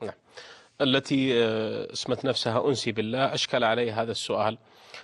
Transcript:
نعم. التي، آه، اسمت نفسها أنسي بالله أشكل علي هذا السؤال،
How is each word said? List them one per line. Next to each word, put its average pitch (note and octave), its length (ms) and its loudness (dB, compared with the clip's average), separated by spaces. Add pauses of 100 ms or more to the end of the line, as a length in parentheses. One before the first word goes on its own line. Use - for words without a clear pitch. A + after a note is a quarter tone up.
نعم. G#2 120 -8 (640)
التي، C3+ 640 4
آه، A2 480 -2
اسمت - 320 -4
نفسها B2 440 0
أنسي B2 240 0
بالله A2+ 420 0
أشكل - 300 0
علي A2+ 280 2
هذا A2+ 180 -2
السؤال، G#2+ 480 0 (460)